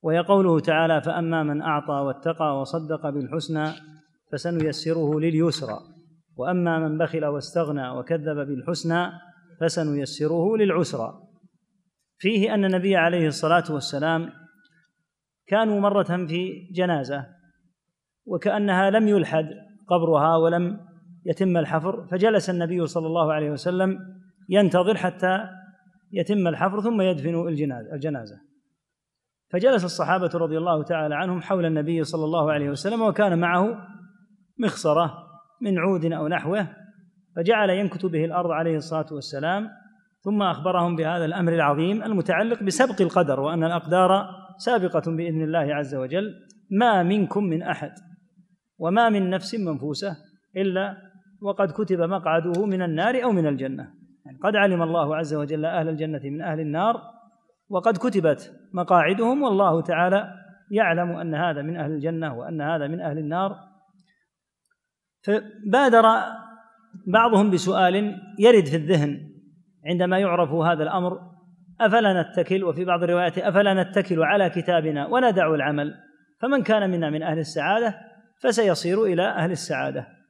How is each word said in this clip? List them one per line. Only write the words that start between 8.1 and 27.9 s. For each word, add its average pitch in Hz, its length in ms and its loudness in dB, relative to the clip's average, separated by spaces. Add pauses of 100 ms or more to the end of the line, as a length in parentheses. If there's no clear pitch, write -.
بالحسنى 165 640 -4 (500)
فسنيسره 160 960 -2
للعسرى". 160 720 -2 (920)
فيه 214 360 0
أن 202 100 2
النبي 190 320 2
عليه 170 300 2
الصلاة 160 440 0
والسلام 156 600 -4 (1160)
كانوا 208 340 2
مرة 185 460 0
في 180 460 -6
جنازة 143 540 -2 (1000)
وكأنها 196 640 2
لم 214 180 4
يلحد 160 400 2 (400)
قبرها 165 480 4
ولم 175 440 2 (460)
يتم 180 300 0
الحفر، 160 500 -2
فجلس 185 440 2
النبي 170 360 -2
صلى 165 200 -4
الله 160 260 0
عليه 151 180 -2
وسلم 180 480 -2 (500)
ينتظر 185 480 4
حتى 185 520 -2 (640)
يتم 190 360 0
الحفر 190 320 -2
ثم 220 200 0
يدفن 170 480 0
الجناز-، 143 440 -4